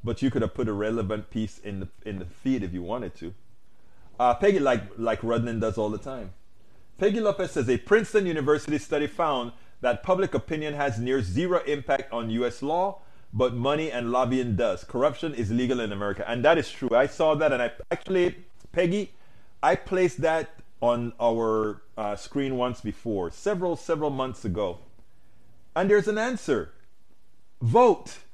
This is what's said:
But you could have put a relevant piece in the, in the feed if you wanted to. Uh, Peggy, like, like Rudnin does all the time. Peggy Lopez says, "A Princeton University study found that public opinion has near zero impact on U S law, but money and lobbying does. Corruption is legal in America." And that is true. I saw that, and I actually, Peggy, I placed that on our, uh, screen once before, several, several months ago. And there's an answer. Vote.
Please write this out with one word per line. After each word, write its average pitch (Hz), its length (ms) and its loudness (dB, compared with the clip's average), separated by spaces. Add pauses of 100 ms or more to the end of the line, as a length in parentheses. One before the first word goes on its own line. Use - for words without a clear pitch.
But 117 180 -2
you 131 80 4
could 117 120 0
have 104 120 -2
put 117 140 -2
a 107 40 0
relevant 104 560 -2
piece 110 300 -4
in 98 220 -8
the, 92 80 -8 (160)
in 101 160 -6
the 90 40 -8
feed 123 380 -2
if 87 100 -4
you 90 120 -4
wanted 104 320 -6
to. 87 180 -10 (840)
Uh, 123 120 6
Peggy, 196 280 6
like, 123 240 4 (120)
like 113 260 0
Rudnin 113 380 2
does 110 160 2
all 107 140 0
the 107 80 -4
time. 117 360 -10 (640)
Peggy 208 200 4
Lopez 196 320 2
says, 131 180 0
"A 123 100 6
Princeton 208 460 4
University 151 540 2
study 147 300 -2
found 135 420 0 (300)
that 123 240 2
public 185 300 2
opinion 151 400 -2
has 143 260 0
near 127 200 2
zero 151 440 2
impact 139 480 0
on 117 180 -2
U 120 160 2
S 120 160 -4
law, 180 380 0 (320)
but 120 220 2
money 147 360 2
and 120 220 -2
lobbying 127 420 2
does. 98 300 0
Corruption 139 500 0
is 113 160 -2
legal 123 300 2
in 110 100 -2
America." 98 400 -4
And 120 140 -2
that 160 140 8
is - 120 -2
true. 123 220 -4
I 127 160 6
saw 156 260 2
that, 151 180 4
and 123 80 2
I 117 120 0 (180)
actually, 180 460 0 (340)
Peggy, 185 440 2 (500)
I 160 100 8
placed 185 480 2
that 160 280 2 (300)
on 120 400 2
our, 110 640 2 (140)
uh, 104 180 -2
screen 135 420 -4
once 123 240 0
before, 98 520 -2
several, 180 420 0
several 151 360 -2
months 131 340 -4
ago. 95 340 -2 (960)
And 190 160 2
there's 208 160 6
an 214 120 0
answer. 208 540 -2 (880)
Vote. 185 580 4 (160)